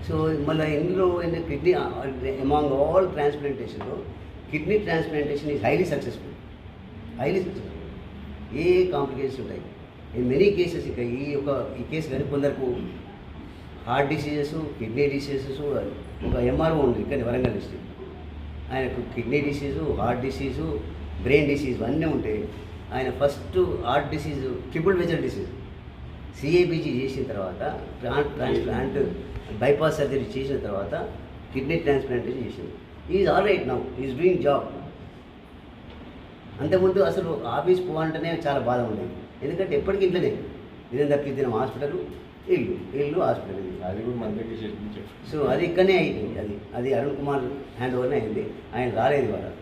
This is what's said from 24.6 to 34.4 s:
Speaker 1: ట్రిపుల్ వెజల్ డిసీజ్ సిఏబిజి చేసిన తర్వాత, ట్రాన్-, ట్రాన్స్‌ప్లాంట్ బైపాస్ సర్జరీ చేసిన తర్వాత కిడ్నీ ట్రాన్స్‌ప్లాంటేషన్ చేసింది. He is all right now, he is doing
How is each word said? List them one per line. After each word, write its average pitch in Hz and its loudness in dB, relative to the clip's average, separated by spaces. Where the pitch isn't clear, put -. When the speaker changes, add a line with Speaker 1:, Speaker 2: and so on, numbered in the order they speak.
Speaker 1:
ట్రిపుల్ 175 4
వెజల్ 156 2
డిసీజ్ - -4
సిఏబిజి 156 4
చేసిన 131 -2
తర్వాత, 92 -4
ట్రాన్-, 139 2
ట్రాన్స్‌ప్లాంట్ 123 0
బైపాస్ 143 4
సర్జరీ 131 0
చేసిన 135 -2
తర్వాత 101 -4
కిడ్నీ 135 0
ట్రాన్స్‌ప్లాంటేషన్ 127 2
చేసింది. - -8
He 180 2
is 180 6
all 190 6
right 180 4
now, 117 0
he 131 -4
is 127 -4
doing 175 6